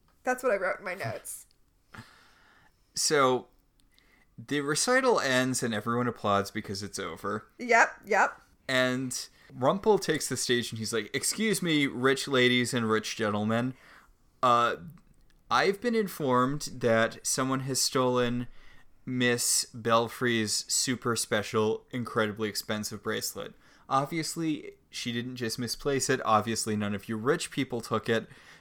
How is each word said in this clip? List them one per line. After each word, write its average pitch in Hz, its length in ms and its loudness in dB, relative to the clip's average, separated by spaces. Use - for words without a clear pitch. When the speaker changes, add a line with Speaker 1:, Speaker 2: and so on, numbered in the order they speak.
Speaker 1:
That's 254 200 -2
what 247 80 0
I 196 60 2
wrote - 220 -2
in 190 60 -14
my 185 100 -6
notes. - 500 -10
Speaker 2:
So, 131 540 4
the 139 240 -2
recital 240 580 2
ends 127 440 0
and 117 100 -2
everyone 117 340 -2
applauds 101 440 0
because 104 320 -8
it's 101 160 -10
over. 98 460 -6
Speaker 1:
Yep, 240 320 4
yep. 208 280 2
Speaker 2:
And 127 600 0
Rumpel 190 420 4
takes - 280 -2
the 127 100 -4
stage 120 340 0
and 113 80 -8
he's 110 140 -6
like, 107 200 -2
"Excuse 202 480 0
me, 151 260 2
rich 135 400 0
ladies 123 460 4
and 117 160 0
rich 107 260 0
gentlemen. 110 580 0
Uh, 117 320 4
I've 156 320 2
been 233 140 0
informed 143 800 0
that 113 480 2
someone 131 360 -2
has 131 200 -2
stolen 123 640 0
Miss 123 680 0
Belfry's 117 920 2
super 120 480 -2
special, 110 760 0
incredibly 110 580 -2
expensive 107 520 -6
bracelet. - 520 -6
Obviously, 156 840 -2
she - 200 -6
didn't 120 260 -4
just 117 200 -4
misplace 127 540 -2
it. 127 120 0
Obviously, 110 520 2
none 104 180 -2
of 98 160 -8
you 113 80 -4
rich 139 320 -2
people 127 320 -4
took 110 260 -4
it. 113 200 2